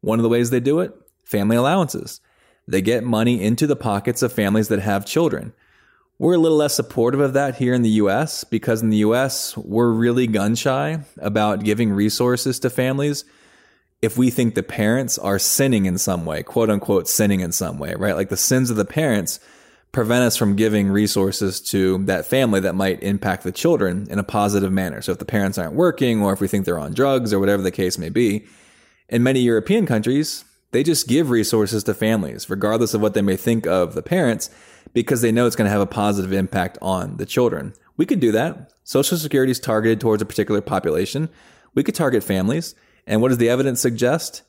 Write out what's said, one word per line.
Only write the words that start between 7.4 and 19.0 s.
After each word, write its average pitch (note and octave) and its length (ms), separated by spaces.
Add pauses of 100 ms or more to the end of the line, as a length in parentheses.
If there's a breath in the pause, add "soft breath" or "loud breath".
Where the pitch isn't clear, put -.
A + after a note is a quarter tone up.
here B2 180
in B2 80
the A2+ 80
U G#2+ 200
S C3+ 340
because A2+ 380
in A2+ 80
the G#2+ 80
U G#2+ 160
S, C3 420
we're A#2 340
really A#2+ 360
gun G#2+ 280
shy C#3+ 460 (180)
about G#2+ 460
giving G#2+ 260
resources A#2+ 680
to B2+ 100
families C#3 540 (760 soft breath)
if A2+ 160
we B2+ 120
think A#2 240
the F#2+ 80
parents A#2 560
are G2 200
sinning A#2+ 480
in F2+ 100
some F2+ 300
way, D#2 160
quote A#2 260
unquote, G2 400
sinning G2+ 320
in F2 100
some - 280
way, C#2+ 160
right? G2 200
Like F#2+ 140
the G2+ 80
sins B2+ 340
of A2+ 60
the G#2 80
parents A2+ 560 (520 soft breath)